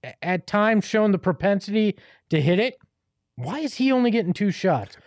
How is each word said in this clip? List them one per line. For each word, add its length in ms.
a-, 220
at 240
times 360
shown 280
the 60
propensity 800
to 100
hit 180
it, 200
why 240
is 140
he 180
only 180
getting 220
two 180
shots? 460